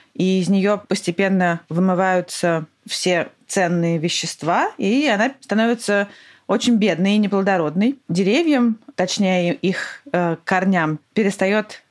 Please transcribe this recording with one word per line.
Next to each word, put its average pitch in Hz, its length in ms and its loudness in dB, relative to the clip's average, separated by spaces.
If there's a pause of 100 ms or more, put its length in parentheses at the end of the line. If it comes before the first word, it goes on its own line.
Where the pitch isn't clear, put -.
(120)
и 185 280 0
из 175 100 -2
неё 196 260 2
постепенно 185 840 0 (100)
вымываются 180 960 0 (200)
все 180 420 -2 (180)
ценные 170 500 0
вещества, 170 800 -2
и 254 300 0
она 233 340 0
становится 208 680 0 (380)
очень 220 300 2
бедной 190 380 2
и 214 40 2
неплодородной. 196 800 0 (120)
Деревьям, 240 680 2 (160)
точнее 185 600 0
их, - 480 -6 (100)
э, 170 320 0
корням, 180 540 0 (160)
перестаёт 208 760 -2